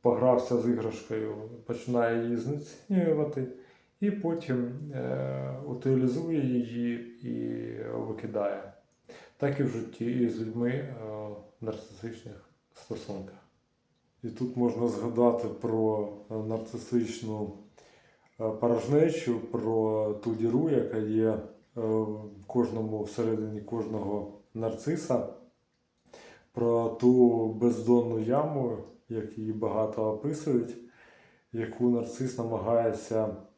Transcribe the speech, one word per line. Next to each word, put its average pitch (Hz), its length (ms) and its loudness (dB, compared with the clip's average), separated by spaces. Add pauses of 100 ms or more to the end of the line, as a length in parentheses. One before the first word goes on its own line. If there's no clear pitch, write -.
погрався 120 560 4
з 117 100 2
іграшкою, 110 640 -2 (320)
починає 117 580 0
її 120 120 0
знецінювати, 147 1080 0 (540)
і 202 100 2
потім, 127 640 -2 (220)
е, 131 600 -4 (120)
утилізує 135 800 2
її 120 480 -2 (280)
і 117 540 -6 (200)
викидає. 104 760 -4 (640)
Так 139 240 0
і - 20 4
в 123 60 2
житті 117 360 -6
і 120 240 2
з 107 120 -2
людьми, 120 300 -2
е, 135 240 -4 (640)
в 113 40 -10
нарцисичних 110 840 -10 (240)
стосунках. - 640 -10 (840)
І 120 60 -6
тут 123 280 -6
можна 120 320 2
згадати 113 600 2
про, 110 600 0 (220)
е, 110 40 -8
нарцисичну, 110 1160 -4 (880)
е, 113 100 0
порожнечу, 120 880 4
про 110 720 2 (100)
ту 117 100 0
діру, 117 360 2
яка 120 280 2
є, 110 300 2
е, 107 120 0 (360)
в 107 680 -2
кожному, 110 560 0
всередині 107 580 -2
кожного 104 720 -4 (220)
нарциса, 113 720 -2 (1300)
про 117 360 2
ту 120 600 8
бездонну 113 680 4
яму, 127 600 0 (340)
як 107 260 -6
її 107 140 -4
багато 107 520 0
описують, 127 720 0 (760)
яку 113 380 0
нарцис 120 480 -2
намагається 113 960 0 (220)